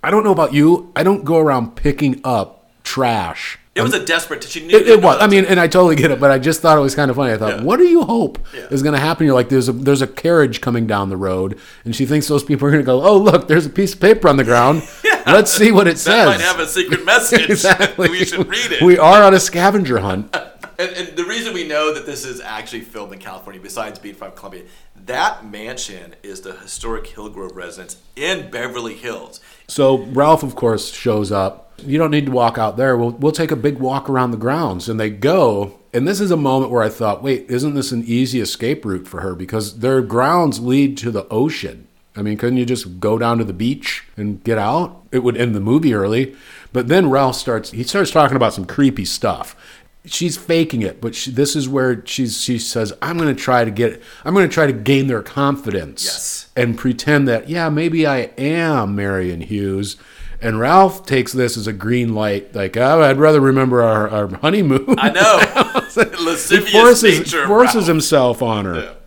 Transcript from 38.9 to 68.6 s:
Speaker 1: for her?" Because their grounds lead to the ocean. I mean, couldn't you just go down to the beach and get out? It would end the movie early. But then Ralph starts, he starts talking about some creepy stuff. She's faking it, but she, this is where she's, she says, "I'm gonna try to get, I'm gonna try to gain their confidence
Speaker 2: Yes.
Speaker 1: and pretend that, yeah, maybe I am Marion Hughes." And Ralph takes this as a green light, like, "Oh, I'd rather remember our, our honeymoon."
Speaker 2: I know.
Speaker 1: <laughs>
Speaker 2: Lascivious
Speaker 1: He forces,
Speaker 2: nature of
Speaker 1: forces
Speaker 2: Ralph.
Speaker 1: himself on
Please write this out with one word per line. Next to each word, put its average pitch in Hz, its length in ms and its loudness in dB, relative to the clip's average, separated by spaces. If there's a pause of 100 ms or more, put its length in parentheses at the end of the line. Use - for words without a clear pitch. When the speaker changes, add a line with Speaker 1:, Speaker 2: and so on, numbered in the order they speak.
Speaker 1:
for 87 140 -12
her?" 92 140 -8
Because 104 460 -8
their 131 200 2
grounds 127 600 0
lead 135 380 0
to 117 120 -6
the 104 180 -6
ocean. 110 560 -4 (300)
I 104 80 -8
mean, 104 160 -4
couldn't 123 180 -2
you 123 80 0
just 104 340 -8
go 110 200 0
down 117 180 0
to 117 60 -2
the 98 100 -8
beach 117 500 -6 (140)
and 104 260 -8
get 113 140 -2
out? 139 540 -4
It 131 80 0
would 120 180 -2
end 120 160 -2
the 104 60 -2
movie 127 340 2
early. 110 420 -2 (380)
But 123 140 -2
then 175 240 2
Ralph 135 240 2
starts, 110 340 -6
he 117 140 -8
starts 196 260 -2
talking 139 260 2
about 117 200 0
some 95 100 -8
creepy 131 400 -2
stuff. - 500 -6 (480)
She's - 320 -6
faking 160 460 -2
it, - 180 -6
but 113 140 -8
she, - 160 -10
this 139 260 0
is 135 140 -4
where 127 380 -2
she's, 120 340 -6
she 123 160 -4
says, 110 340 -6 (120)
"I'm 165 160 -6
gonna 147 160 0
try 123 280 0
to 113 60 -2
get, 110 320 -4 (240)
I'm 160 80 -2
gonna 190 140 4
try 156 180 0
to 135 80 0
gain 135 320 0
their 120 160 -4
confidence 110 840 -6
Speaker 2:
Yes. - 500 -10
Speaker 1:
and 120 200 -2
pretend 135 520 0
that, 113 220 -2
yeah, 165 200 -4
maybe 160 380 0
I 131 280 -2
am 143 600 -2
Marion 92 460 -4
Hughes." 98 560 -6 (440)
And 110 180 -4
Ralph 180 460 2
takes 131 280 -2
this 123 220 -2
as 113 120 -8
a 110 60 -6
green 113 420 -2
light, 104 400 -4
like, 98 220 -6
"Oh, 147 260 4
I'd 135 140 4
rather 156 220 6
remember 131 440 2
our, 107 260 2
our 104 180 -2 (100)
honeymoon." 170 600 2
Speaker 2:
I 220 140 0
know. 196 720 2 (120)
Speaker 1:
<laughs> - 320 0
Speaker 2:
Lascivious 165 240 -4 (220)
Speaker 1:
He 208 80 6
forces, 226 400 6
Speaker 2:
nature 156 240 -4
of - 40 -2
Speaker 1:
forces 240 280 4
Speaker 2:
Ralph. 190 120 0
Speaker 1:
himself 143 540 2
on 107 240 -2